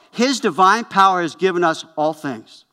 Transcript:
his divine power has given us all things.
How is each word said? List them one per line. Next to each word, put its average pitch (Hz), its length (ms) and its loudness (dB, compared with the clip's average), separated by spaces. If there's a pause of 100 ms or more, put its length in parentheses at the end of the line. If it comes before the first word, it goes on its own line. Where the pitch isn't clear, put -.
(120)
his 240 260 0
divine 196 460 2
power 190 380 2
has 156 120 -6
given 175 300 -2
us 160 200 -2 (120)
all 156 180 -2
things. 123 580 -14